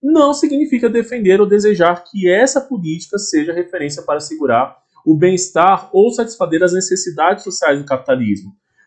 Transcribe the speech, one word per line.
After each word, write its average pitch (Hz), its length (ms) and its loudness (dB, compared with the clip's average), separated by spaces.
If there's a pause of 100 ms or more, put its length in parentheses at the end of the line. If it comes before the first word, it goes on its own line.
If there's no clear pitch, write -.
não 294 320 4
significa 277 560 0
defender 220 500 0
ou 208 80 4
desejar 196 580 2
que 190 220 -4
essa 233 320 2
política 185 600 -6
seja 170 340 -4
referência 170 480 -6
para 147 160 -4
assegurar 139 580 -2 (300)
o 156 100 4
bem-estar 180 800 0
ou 202 180 4
satisfazer 175 520 -2
as 180 100 2
necessidades 185 680 -2
sociais 160 340 -2
do 143 80 -8
capitalismo, 123 680 -2 (360)